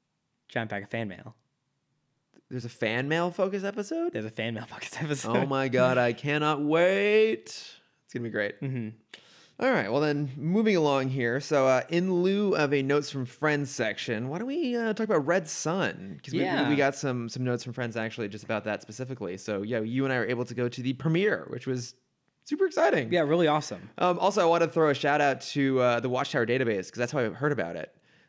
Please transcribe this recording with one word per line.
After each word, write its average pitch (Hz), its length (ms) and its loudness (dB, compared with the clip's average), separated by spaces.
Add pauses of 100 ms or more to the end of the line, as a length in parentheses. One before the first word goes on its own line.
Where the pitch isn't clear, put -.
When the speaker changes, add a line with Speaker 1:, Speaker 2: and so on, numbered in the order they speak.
(480)
Speaker 1:
Giant 113 220 -4
bag 101 140 -6
of - 40 -16
fan 113 200 -4
mail. - 280 -16 (1120)
Speaker 2:
There's 127 140 -8
a 120 60 -10
fan 123 380 -2
mail 170 220 2
focused 190 340 -2
episode? 330 480 -4
Speaker 1:
There's 110 120 -4
a 110 60 -8
fan 113 240 -4
mail 113 100 -8
focused - 380 -12
<laughs> - 0 -
episode. 147 340 -2
Speaker 2:
Oh 190 100 2
my 135 220 0
God, 127 300 4
I 120 160 4
cannot 147 480 0
wait. 202 840 4
It's - 680 -16
gonna 120 100 -4
be 113 60 -6
great. 107 320 -2
Speaker 1:
Mm-hmm. 127 260 -4 (720)
Speaker 2:
All 262 100 4
right, 123 200 2
well 139 100 2
then, 147 360 0
moving 190 400 2
along 139 320 4
here. 131 320 0
So, 139 260 2
uh, 131 220 4
in 175 340 2
lieu 196 320 2
of 143 180 2
a 143 80 4
Notes 143 300 2
from 135 160 -4
Friends 143 440 0
section, 117 580 -4
why 160 100 -6
don't 233 80 -6
we, 269 300 -2
uh, 226 180 0
talk 220 100 -2
about 170 220 2
Red 170 220 2
Sun? 127 760 -4
'Cause 127 80 -12
we, 170 60 0
we, 180 60 2
Speaker 1:
Yeah. 180 240 0
Speaker 2:
we 147 80 2
got 139 180 2
some, 123 340 -4
some 127 160 -6
notes 123 200 -2
from 123 80 -8
Friends 120 240 -6
actually 110 320 -4
just 101 160 -12
about 107 200 -4
that 104 180 -4
specifically. 110 540 -8
So, 101 260 -4
yeah, 113 180 -2
you 123 240 -2
and 135 80 0
I 127 60 2
were 113 80 0
able 120 180 -2
to 117 100 -10
go 123 140 0
to 131 120 -8
the 127 120 -2
premiere, 160 580 0
which 120 160 -8
was 127 300 -6 (480)
super 370 220 0
exciting. 277 460 2
Speaker 1:
Yeah, 175 100 4
really 160 260 4
awesome. 110 500 -2
Speaker 2:
Um, 180 220 4
also, 190 200 2
I 175 40 6
wanna 165 240 6
throw 160 220 4
a 135 40 2
shout 147 260 2
out 139 200 2
to, 135 400 0
uh, 120 200 4
the 123 80 -2
Watchtower 123 380 0
database, 113 440 0
'cause - 80 -10
that's 120 140 -2
how 151 60 -2
I 113 120 2
heard 131 220 -2
about 85 240 -4
it. - 160 -10 (360)